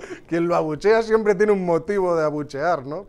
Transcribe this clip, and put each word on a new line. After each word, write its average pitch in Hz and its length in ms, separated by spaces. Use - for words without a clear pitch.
quien 170 180
lo 175 80
abuchea 165 480
siempre 220 320
tiene 208 180
un 190 120
motivo 175 500
de 160 120
abuchear, 147 580
¿no? 156 240